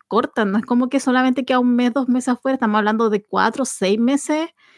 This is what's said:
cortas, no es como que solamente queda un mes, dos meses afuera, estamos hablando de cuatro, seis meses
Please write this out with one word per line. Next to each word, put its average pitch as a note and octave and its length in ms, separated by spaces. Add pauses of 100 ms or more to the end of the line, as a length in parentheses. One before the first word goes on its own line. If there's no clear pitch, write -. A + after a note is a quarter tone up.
cortas, A#3 400
no G3 120
es A3 80
como B3 240
que C4+ 100
solamente B3+ 460
queda B3+ 120
un B3 160
mes, A#3+ 200
dos C4 140
meses B3 200
afuera, C4 260
estamos G#3+ 220
hablando A3 320
de G#3 160
cuatro, G#3 400
seis G3+ 340
meses C#4+ 520 (280)